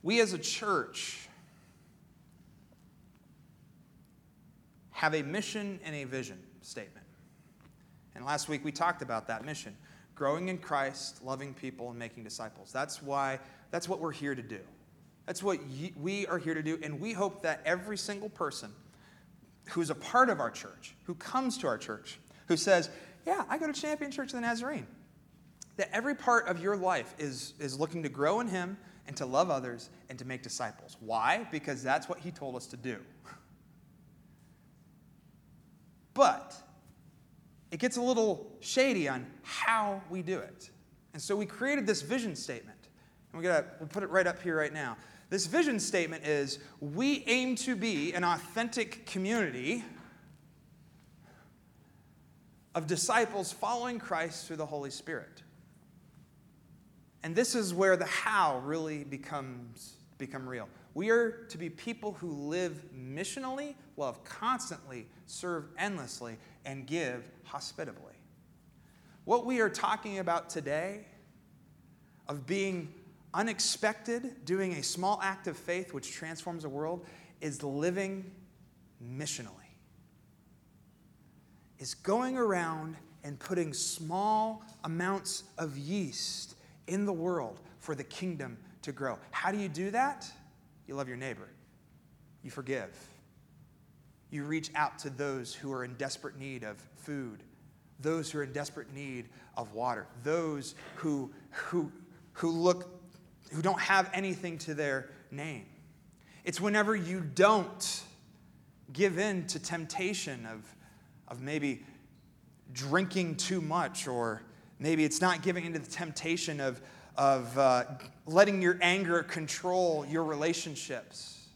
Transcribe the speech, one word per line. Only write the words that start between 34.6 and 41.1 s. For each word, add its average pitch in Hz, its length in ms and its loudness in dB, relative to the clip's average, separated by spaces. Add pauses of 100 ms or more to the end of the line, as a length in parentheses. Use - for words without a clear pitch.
But - 400 8 (1160)
it 160 80 -6
gets 247 160 4
a 240 60 2
little 226 580 4
shady 233 480 4
on 127 180 -2 (160)
how 208 680 2
we 180 140 -4
do 175 160 0
it. - 320 -10 (440)